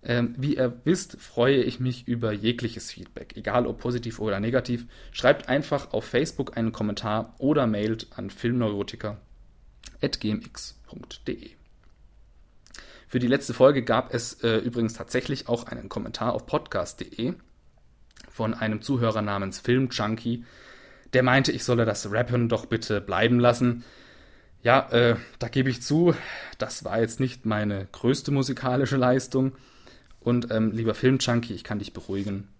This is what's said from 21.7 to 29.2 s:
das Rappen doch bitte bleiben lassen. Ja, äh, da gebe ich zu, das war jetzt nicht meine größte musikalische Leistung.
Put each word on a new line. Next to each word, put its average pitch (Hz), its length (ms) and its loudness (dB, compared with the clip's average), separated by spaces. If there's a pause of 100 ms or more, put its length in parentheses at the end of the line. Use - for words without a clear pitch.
das 104 260 -2
Rappen 120 380 2
doch 113 160 0
bitte 110 340 -2
bleiben 110 400 2
lassen. 120 460 4 (800)
Ja, 127 260 4
äh, 120 260 6 (220)
da - 120 -6
gebe 135 200 2
ich 123 140 -4
zu, 165 320 4 (420)
das - 260 -8
war 110 160 -2
jetzt 113 200 0
nicht 131 260 -2
meine 104 460 -2
größte 135 400 0
musikalische 135 680 0
Leistung. 131 560 2 (680)